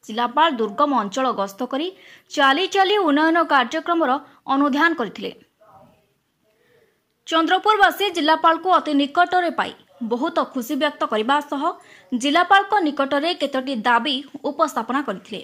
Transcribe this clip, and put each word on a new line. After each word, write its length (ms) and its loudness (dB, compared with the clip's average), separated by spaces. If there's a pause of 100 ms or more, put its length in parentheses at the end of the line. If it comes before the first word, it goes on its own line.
ଜିଲ୍ଲାପାଳ 460 0
ଦୁର୍ଗମ 400 0 (100)
ଅଞ୍ଚଳ 320 -2
ଗସ୍ତ 320 -6
କରି 220 -6 (440)
ଚାଲି 360 2
ଚାଲି 320 2
ଉନ୍ନୟନ 460 2
କାର୍ଯ୍ୟକ୍ରମର 640 0 (360)
ଅନୁଧ୍ୟାନ 480 2
କରିଥିଲେ। 360 -8 (2000)
ଚନ୍ଦ୍ରପୁରବାସୀ 840 2
ଜିଲ୍ଲାପାଳକୁ 640 2
ଅତି 220 2
ନିକଟରେ 560 2
ପାଇ 220 -4 (300)
ବହୁତ 420 -2
ଖୁସି 300 -6
ବ୍ୟକ୍ତ 300 -2
କରିବା 360 0
ସହ 220 -6 (520)
ଜିଲ୍ଲାପାଳଙ୍କ 640 2
ନିକଟରେ 540 -2
କେତୋଟି 420 -4
ଦାବି 380 2 (300)
ଉପସ୍ଥାପନା 580 -2
କରିଥିଲେ। 420 -10